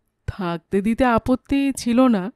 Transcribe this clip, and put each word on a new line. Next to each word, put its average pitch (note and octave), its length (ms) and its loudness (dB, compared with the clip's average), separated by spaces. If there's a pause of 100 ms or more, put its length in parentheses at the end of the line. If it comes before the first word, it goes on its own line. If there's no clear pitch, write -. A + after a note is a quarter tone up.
(260)
"থাকতে F3+ 560 -4
দিতে A3+ 220 0
আপত্তি B3+ 720 0
ছিল B3 320 2
না G#3 280 0